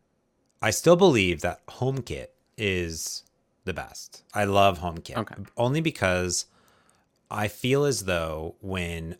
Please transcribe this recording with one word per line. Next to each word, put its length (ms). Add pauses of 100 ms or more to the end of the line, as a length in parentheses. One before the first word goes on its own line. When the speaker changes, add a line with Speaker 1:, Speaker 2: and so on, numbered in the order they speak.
(600)
Speaker 1:
I 100
still 260
believe 440
that 260
HomeKit 600 (320)
is 640 (420)
the 80
best. 520 (100)
I 100
love 360
HomeKit. 360
Speaker 2:
Okay. 180 (220)
Speaker 1:
Only 240
because 680 (840)
I 180
feel 360
as 200
though 560
when 600